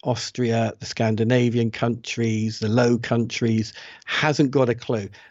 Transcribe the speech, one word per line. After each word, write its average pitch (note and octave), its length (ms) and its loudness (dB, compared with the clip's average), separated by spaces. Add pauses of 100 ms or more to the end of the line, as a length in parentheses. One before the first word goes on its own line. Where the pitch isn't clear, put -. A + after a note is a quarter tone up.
Austria, A#2 760 -2
the - 60 -14
Scandinavian A#2 880 2
countries, A2+ 880 -2
the A2 100 -2
Low A#2+ 300 4
Countries, A2+ 760 0 (320)
hasn't D3+ 460 2
got C3 180 4
a A#2 60 2
clue. A2 340 -4 (220)